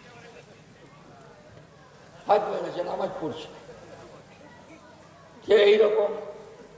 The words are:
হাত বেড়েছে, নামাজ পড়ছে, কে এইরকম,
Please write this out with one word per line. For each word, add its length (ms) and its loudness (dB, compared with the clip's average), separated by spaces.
হাত 140 2
বেড়েছে, 420 -6
নামাজ 260 -6
পড়ছে, 260 -10
কে 100 4
এইরকম, 580 4